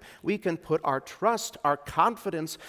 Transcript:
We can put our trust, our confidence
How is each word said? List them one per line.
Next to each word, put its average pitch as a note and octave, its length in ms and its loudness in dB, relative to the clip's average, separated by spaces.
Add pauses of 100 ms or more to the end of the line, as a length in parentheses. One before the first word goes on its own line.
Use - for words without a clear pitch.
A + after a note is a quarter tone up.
(240)
We G3+ 140 0
can E3+ 200 -2
put D#3 260 -2
our C3+ 180 0
trust, - 640 -2
our C#3+ 140 4
confidence E3 800 0 (120)